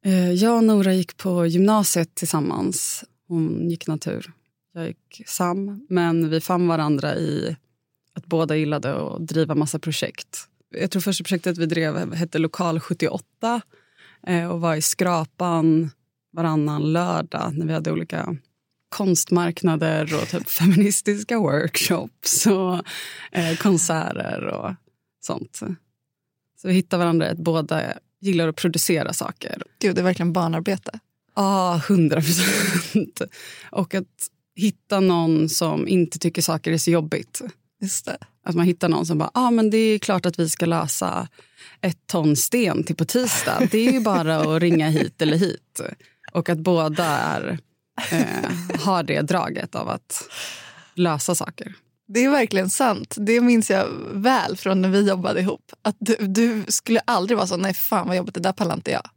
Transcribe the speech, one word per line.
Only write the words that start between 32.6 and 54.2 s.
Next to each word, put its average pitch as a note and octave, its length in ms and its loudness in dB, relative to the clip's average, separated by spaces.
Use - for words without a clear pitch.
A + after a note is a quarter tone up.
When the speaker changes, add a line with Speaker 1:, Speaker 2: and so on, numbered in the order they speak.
Speaker 1:
Och F#3+ 240 -2
att F#3+ 100 -2
hitta G3 440 -2
någon E3 500 4
som D#3 380 0
inte F3 320 2
tycker E3+ 220 -2
saker E3 300 -2
är E3 60 2
så E3 140 0
jobbigt. - 500 -2
Speaker 2:
Just - 240 -6
det. - 120 -8
Speaker 1:
Att E3+ 100 -2
man E3+ 100 4
hittar F3 240 2
någon D#3+ 160 2
som D#3+ 120 -2
bara, D3+ 160 -2
"Ah, B3 180 2
men A3 180 4
det A3 80 2
är A3 220 4
klart F#3 260 -2
att F3 140 -2
vi D#3+ 100 0
ska - 160 -2
lösa - 600 -2
ett F3 160 -2
ton D3+ 280 2
sten F#3+ 480 0
till E3 120 -4
på D#3+ 100 0
tisdag. - 680 0
Det A3+ 160 4
är B3+ 40 4
ju C4 80 4
bara F3 380 2
att E3 60 2
ringa E3 280 4
hit D#3 320 0
eller D#3 160 2
hit." - 440 -4
Och F3 160 -2
att E3+ 100 0
båda D#3+ 460 2
är, C3+ 520 -2
eh, - 680 -2
har F#3 240 0
det D3 180 -2
draget - 540 -4
av - 140 -4
att - 400 -8
lösa E3+ 420 0
saker. - 380 -8
Speaker 2:
Det A#3 180 2
är C4+ 40 4
verkligen G#3+ 400 2
sant. G#3+ 500 0
Det A3+ 220 4
minns A#3+ 280 4
jag G3 180 2
väl G3+ 440 0